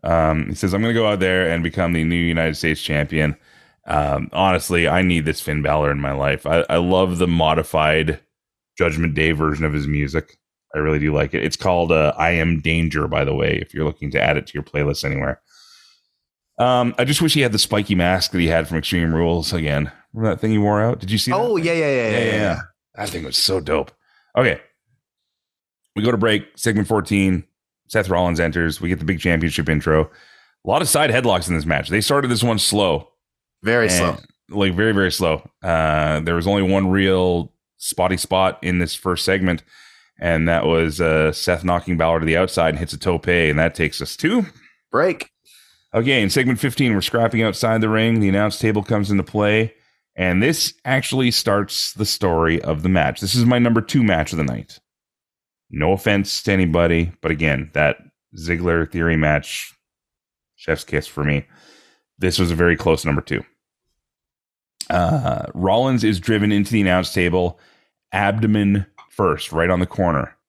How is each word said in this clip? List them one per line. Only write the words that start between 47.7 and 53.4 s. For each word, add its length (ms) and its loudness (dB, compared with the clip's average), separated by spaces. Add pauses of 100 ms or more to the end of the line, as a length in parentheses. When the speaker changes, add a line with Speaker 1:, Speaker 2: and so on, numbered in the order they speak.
Speaker 1:
the 80 0
ring. 300 2
The 100 2
announce 300 0
table 240 0
comes 260 -2
into 140 2
play, 500 0 (420)
and 280 2
this 300 0 (120)
actually 460 0
starts 600 -2
the 120 -2
story 560 0
of 220 -4
the 60 0
match. 320 0
This 120 -4
is 120 4